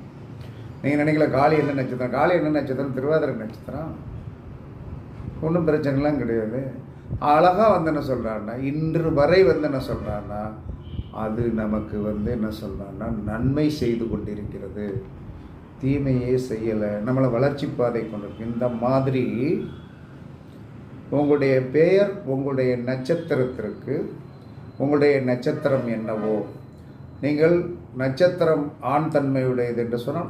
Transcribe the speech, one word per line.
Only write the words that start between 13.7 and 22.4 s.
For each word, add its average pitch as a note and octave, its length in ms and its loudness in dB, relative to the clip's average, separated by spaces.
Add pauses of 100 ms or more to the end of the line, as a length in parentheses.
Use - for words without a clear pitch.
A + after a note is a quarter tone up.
கொண்டிருக்கிறது, G2+ 960 -6 (800)
தீமையே C3 580 2 (100)
செய்யல, A2 380 -2 (180)
நம்மளை C3 260 4
வளர்ச்சி C#3 360 2 (100)
பாதை A#2 240 2
கொண்டிருக்கு. G#2+ 520 -8
இந்த A#2+ 140 0
மாதிரி B2+ 580 2 (1800)
உங்களுடைய C3+ 520 4
பெயர், F3+ 640 4
உங்களுடைய C3 520 0